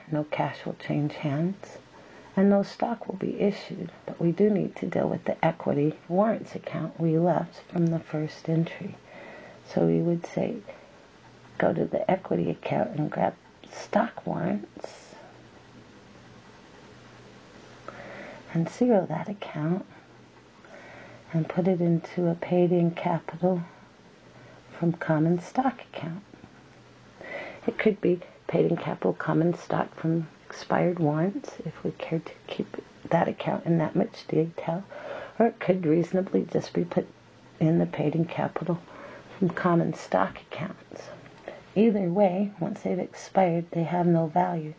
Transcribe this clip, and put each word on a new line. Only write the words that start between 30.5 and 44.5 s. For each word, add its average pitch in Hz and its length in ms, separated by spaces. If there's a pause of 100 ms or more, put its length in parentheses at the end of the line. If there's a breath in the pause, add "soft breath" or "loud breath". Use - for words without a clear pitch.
warrants, 156 560 (100)
if - 180
we - 80
care - 280
to - 120 (160)
keep - 300 (320)
that 165 180
account - 380
in 170 140
that 156 160
much - 340
detail, 165 560 (520 loud breath)
or 226 100
it 226 120
could 185 260
reasonably 175 640
just - 220
be 175 140
put - 200 (540)
in 165 200
the 175 60
paid-in 156 380
capital 165 560 (580 loud breath)
from 185 120
common 170 440
stock - 460 (100)
accounts. - 600 (640 loud breath)
Either 202 340
way, 196 500
once 170 220
they've 190 160
expired, 170 720
they 170 120
have 175 240
no 165 200
value, 170 520